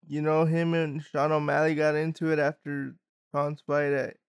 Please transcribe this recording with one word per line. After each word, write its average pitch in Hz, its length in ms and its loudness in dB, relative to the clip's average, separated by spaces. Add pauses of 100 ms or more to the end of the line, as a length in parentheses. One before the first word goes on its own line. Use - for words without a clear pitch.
You 147 140 -4
know, 156 240 4
him 165 280 2
and 156 300 -2
Sean 151 300 0
O'Malley 151 420 2
got 151 200 2
into 160 360 -2
it 156 80 2
after 143 560 -4 (360)
Sean's 147 300 -4
fight 143 300 0
at 135 260 -2 (120)